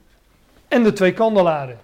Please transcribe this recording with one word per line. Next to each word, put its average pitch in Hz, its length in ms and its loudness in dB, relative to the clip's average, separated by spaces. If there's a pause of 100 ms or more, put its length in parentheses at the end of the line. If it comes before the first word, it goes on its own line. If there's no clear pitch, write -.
(680)
en 247 160 0
de 208 100 2
twee 185 200 0
kandelaren 170 720 -2